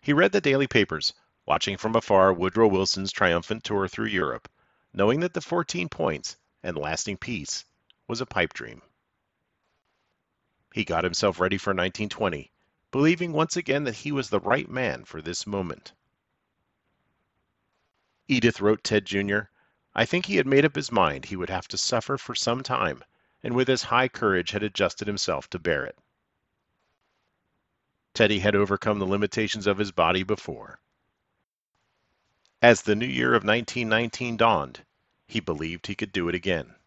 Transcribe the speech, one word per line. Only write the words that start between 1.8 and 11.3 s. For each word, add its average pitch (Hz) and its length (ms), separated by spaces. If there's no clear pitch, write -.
afar 98 380
Woodrow 92 360
Wilson's 95 440
triumphant 92 500
tour 98 240
through 113 200
Europe, 80 420
knowing 107 220
that 175 160
the 165 60
fourteen 175 480
points - 480
and 85 140
lasting 80 400
peace - 480
was 117 140
a 131 60
pipe 87 260
dream. 58 280
He 107 120
got 82 180
himself 90 380